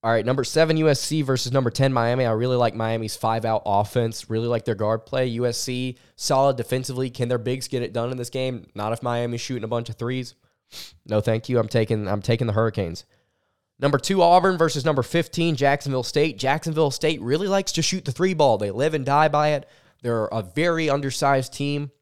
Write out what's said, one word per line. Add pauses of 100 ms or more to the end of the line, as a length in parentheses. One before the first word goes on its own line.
All
right,
number
seven,
U
S
C
versus
number
ten,
Miami.
I
really
like
Miami's
five-out
offense.
Really
like
their
guard
play.
U
S
C, (160)
solid
defensively.
Can
their
bigs
get
it
done
in
this
game?
Not
if
Miami's
shooting
a
bunch
of
threes. (680)
No,
thank
you.
I'm
taking,
I'm
taking
the
Hurricanes. (760)
Number
two,
Auburn
versus
number
fifteen,
Jacksonville
State.
Jacksonville
State
really
likes
to
shoot
the
three
ball.
They
live
and
die
by
it. (340)
They're
a
very
undersized
team. (120)